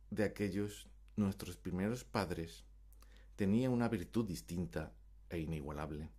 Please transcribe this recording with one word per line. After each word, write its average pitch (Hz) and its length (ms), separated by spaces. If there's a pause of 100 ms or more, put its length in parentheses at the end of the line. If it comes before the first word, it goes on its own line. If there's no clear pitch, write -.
de 104 140
aquellos, 101 680 (260)
nuestros 98 400
primeros 101 480
padres, 85 640 (720)
tenía 110 340
una 120 180
virtud 113 400
distinta 82 640 (380)
e 85 100
inigualable, 76 800